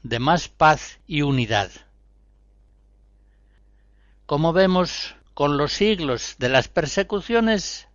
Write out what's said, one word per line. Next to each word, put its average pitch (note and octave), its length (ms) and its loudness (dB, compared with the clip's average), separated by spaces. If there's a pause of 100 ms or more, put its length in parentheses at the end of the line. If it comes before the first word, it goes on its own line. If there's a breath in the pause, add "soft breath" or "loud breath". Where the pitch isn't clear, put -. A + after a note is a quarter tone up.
de A#2 160 -4
más D#3 300 0
paz - 580 2
y D3 160 -2
unidad. A2 480 0 (2500)
Como D#3 260 0
vemos, F#3 600 0 (200)
con C#3+ 220 0
los C#3+ 160 -2
siglos F3 680 -2
de B2+ 100 -2
las C3 200 2
persecuciones, G3+ 1300 -2